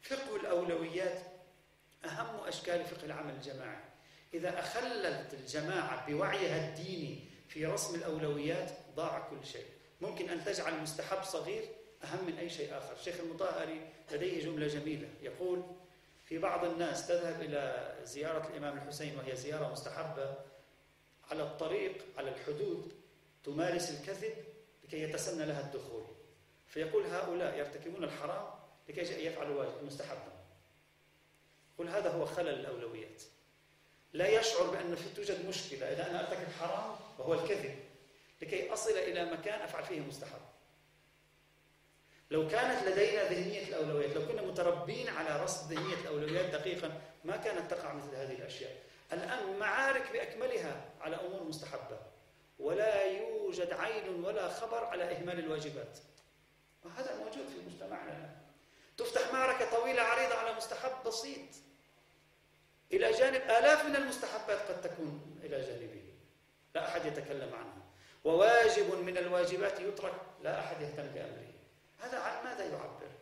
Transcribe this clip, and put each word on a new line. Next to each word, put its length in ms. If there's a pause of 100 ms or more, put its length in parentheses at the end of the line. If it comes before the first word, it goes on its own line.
فقه 340
الأولويات 840 (840)
أهم 420
أشكال 380
فقه 200
العمل 280
الجماعي. 460 (540)
إذا 260
أخلت 760
الجماعة 760
بوعيها 640
الديني 500 (300)
في 160
رسم 300
الأولويات 760 (240)
ضاع 240 (100)
كل 180
شيء. 180 (360)
ممكن 280
أن 140
تجعل 300
مستحب 500
صغير 400 (400)
أهم 220
من 120
أي 120
شيء 280
آخر. 160
الشيخ 260
المطهري 640 (300)
لديه 340
جملة 220
جميلة، 400 (140)
يقول: 420 (640)
"في 120
بعض 280
الناس 420
تذهب 340
إلى 600
زيارة 440
الإمام 300
الحسين 400
وهي 180
زيارة 360
مستحبة 640 (960)
على 120
الطريق، 600 (120)
على 120
الحدود، 640 (500)
تمارس 460
الكذب 440 (500)
لكي 180
يتسنى 440
لها 160
الدخول". 420 (640)
فيقول: 380
"هؤلاء 520
يرتكبون 460
الحرام 460 (400)
لكي 360
يفعلوا 340
واجب-، 240
مستحبا". 540 (1400)
قل 100
هذا 220
هو 160
خلل 240
الأولويات. 760 (880)
لا 260
يشعر 280
بأن 280
في، 200
توجد 300
مشكلة 460
إذا 180
أنا 100
أرتكب 400
حرام 360 (240)
وهو 140
الكذب 420 (680)
لكي 320
أصل 180
إلى 340
مكان 360
أفعل 220
فيه 160
مستحب. 400 (1900)
لو 160
كانت 400
لدينا 360
ذهنية 440
الأولويات، 480
لو 120
كنا 140
متربين 680
على 340
رصد 300
ذهنية 220
الأولويات 500
دقيقًا، 560 (240)
ما 120
كانت 340
تقع 220
مثل 220
هذه 160
الأشياء. 400 (420)
الآن 460
معارك 520
بأكملها 760 (160)
على 140
أمور 280
مستحبة، 560 (600)
ولا 440
يوجد 720
عين 500
ولا 260
خبر 360
على 180
إهمال 360
الواجبات، 600 (840)
وهذا 340
موجود 300
في 200
مجتمعنا 440
الآن. 240 (600)
تفتح 360
معركة 440
طويلة 240
عريضة 340
على 180
مستحب 540
بسيط، 420 (1400)
إلى 200
جانب 300
آلاف 440
من 100
المستحبات 640
قد 220
تكون 640
إلى 180
جانبه 420 (720)
لا 120
أحد 180
يتكلم 500
عنها، 280 (400)
وواجب 720
من 220
الواجبات 600
يترك 340 (300)
لا 160
أحد 220
يهتم 260
بأمره. 460 (460)
هذا 180
عن 260
ماذا 200
يعبر؟ 440 (140)